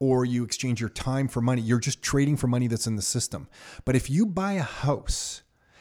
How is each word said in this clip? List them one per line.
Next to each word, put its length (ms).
or 240
you 180
exchange 380
your 100
time 380
for 120
money, 220
you're 160
just 240
trading 340
for 120
money 180
that's 220
in 80
the 60
system. 440
But 100
if 160
you 160
buy 280
a 80
house 800